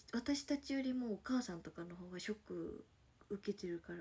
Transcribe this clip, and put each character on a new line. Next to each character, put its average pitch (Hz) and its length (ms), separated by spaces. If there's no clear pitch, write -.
私 277 320
た 285 140
ち 285 140
よ 269 100
り 254 120
も 240 180
お 190 100
母 254 200
さ 180 120
ん 170 60
と 165 100
か 170 140
の 175 100
方 180 140
が 180 100
シ 214 140
ョ - 20
ッ 214 120
ク - 380
受 202 220
け 202 40
て 185 120
る 170 100
か 175 140
ら、 175 80